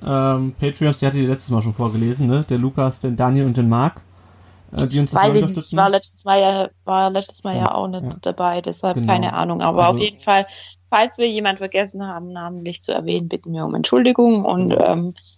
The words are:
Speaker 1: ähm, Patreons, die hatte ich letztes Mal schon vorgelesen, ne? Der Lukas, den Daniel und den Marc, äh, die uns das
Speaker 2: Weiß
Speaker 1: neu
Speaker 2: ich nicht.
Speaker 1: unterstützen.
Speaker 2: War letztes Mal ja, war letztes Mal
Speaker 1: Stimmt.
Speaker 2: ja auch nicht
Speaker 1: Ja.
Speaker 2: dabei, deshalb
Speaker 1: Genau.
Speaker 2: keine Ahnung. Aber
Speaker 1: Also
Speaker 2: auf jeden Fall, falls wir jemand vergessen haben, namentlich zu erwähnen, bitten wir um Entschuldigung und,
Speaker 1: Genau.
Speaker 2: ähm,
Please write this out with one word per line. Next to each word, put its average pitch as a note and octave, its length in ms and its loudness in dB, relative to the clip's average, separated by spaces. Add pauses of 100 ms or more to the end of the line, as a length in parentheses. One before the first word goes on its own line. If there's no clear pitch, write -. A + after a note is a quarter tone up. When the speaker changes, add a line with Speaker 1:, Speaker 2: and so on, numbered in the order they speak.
Speaker 1:
ähm, C3+ 540 0
Patreons, C#3+ 380 0
die C#3 80 0
hatte C#3 120 2
ich C3 80 2
letztes C3 240 -2
Mal A2+ 120 2
schon A2+ 100 -2
vorgelesen, A#2 540 0
ne? C#3 220 2
Der B2 100 0
Lukas, C3 420 -2
den B2 160 -4
Daniel C3 300 2
und B2 100 0
den A#2+ 140 4
Marc, B2+ 320 0 (760)
äh, C#3 100 2
die C3+ 140 0
uns C#3+ 120 2
das F#3+ 80 2
Speaker 2:
Weiß G#3 80 6
Speaker 1:
neu - 20 -
Speaker 2:
ich G#3 60 2
nicht. G3+ 140 4
Speaker 1:
unterstützen. E3 280 -6
Speaker 2:
War G3 100 4
letztes - 380 -2
Mal G3 140 4
ja, G3 280 2 (160)
war F#3+ 260 0
letztes G3 320 -6
Mal F#3+ 100 -6
Speaker 1:
Stimmt. F#3 160 0
Speaker 2:
ja - 60 -2
auch F#3+ 140 -2
nicht F#3 140 -8
Speaker 1:
Ja. C3 180 -8
Speaker 2:
dabei, F3 400 -2
deshalb F3+ 360 -4
Speaker 1:
Genau. A#2 140 -2
Speaker 2:
keine F3+ 220 0
Ahnung. E3+ 300 -4
Aber E3+ 240 2
Speaker 1:
Also F3+ 120 2
Speaker 2:
auf G#3 60 0
jeden G#3 160 -6
Fall, G3 260 2 (440)
falls A#3 260 2
wir A#3+ 120 0
jemand G#3 300 -2
vergessen G3 480 -4
haben, F3+ 280 -10
namentlich F3 480 -10
zu - 100 -6
erwähnen, E3+ 360 -2
bitten E3+ 260 -8
wir D#3+ 100 -6
um - 100 -4
Entschuldigung A#3+ 680 2
und, F3+ 240 0
Speaker 1:
Genau. - 160 2
Speaker 2:
ähm, F3 300 0 (240)